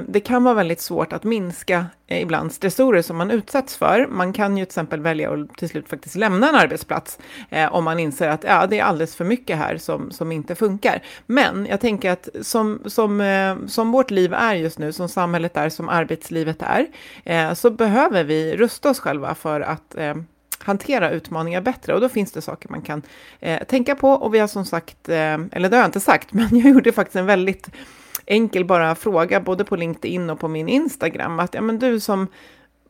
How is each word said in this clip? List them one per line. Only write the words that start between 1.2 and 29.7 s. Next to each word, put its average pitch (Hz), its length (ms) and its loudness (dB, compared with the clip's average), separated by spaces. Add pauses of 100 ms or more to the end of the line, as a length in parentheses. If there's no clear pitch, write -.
minska, 180 640 -2 (220)
eh, 175 140 -2
ibland 165 300 -2
stressorer 196 500 2
som 165 160 -6
man 180 140 0
utsätts 262 460 -2
för. 196 320 4
Man 185 240 -2
kan 202 240 0
ju 190 80 -2
till 185 40 -18
exempel 160 320 -6
välja 156 320 -2
att 147 240 -8
till 170 120 -6
slut 156 200 -10
faktiskt - 260 -12
lämna 208 340 2
en 311 60 2
arbetsplats, 160 640 0 (300)
eh, 156 240 0
om 170 100 2
man 160 160 -2
inser 156 300 -2
att, 156 140 -2
ja, 185 240 4
det 208 120 0
är 208 40 2
alldeles 160 320 0
för 170 100 -6
mycket 202 320 -2
här 151 200 -4
som, 156 340 -6
som 165 200 -6
inte 160 240 -6
funkar. 208 480 0 (220)
Men 208 400 0
jag 196 160 -2
tänker 202 300 0
att - 180 -6 (120)
som, 214 440 -2
som, 208 360 0
eh, 196 340 0 (120)
som 226 240 -2
vårt 254 200 2
liv 180 220 2
är 220 220 0
just 165 240 -4
nu, 151 120 -4
som 175 180 -6
samhället 175 480 -2
är, 151 120 0
som 165 200 -8
arbetslivet 160 720 -2
är, 277 260 2 (360)
eh, 165 300 0
så 233 160 -4
behöver 220 540 2
vi 156 340 -2
rusta 233 320 0
oss 262 100 0
själva 147 360 -4
för 151 260 -4
att, - 340 -8
eh, 151 200 -6 (520)
hantera 202 440 0
utmaningar 165 500 -4
bättre. 247 320 -4
Och 185 80 2
då 254 80 2
finns 208 220 -2
det 160 100 -8
saker - 280 -12
man 160 120 -10
kan, 151 200 -8 (380)
eh, - 240 -4
tänka 262 320 0
på. 269 140 4
Och 240 240 2
vi 220 60 8
har 208 80 4
som 202 180 -4
sagt, - 440 -8
eh, 165 60 2 (360)
eller 185 180 0
det 214 60 4
har 247 60 8
jag 196 60 6
inte 196 120 -2
sagt, - 340 2
<laughs> - 0 -
men 214 180 2
jag 240 220 8
gjorde 233 180 8
faktiskt - 240 -2
en 185 100 0
väldigt 190 440 2 (560)
enkel 208 400 2
bara 165 300 4
fråga 185 440 2
både 185 240 -2
på 202 120 -2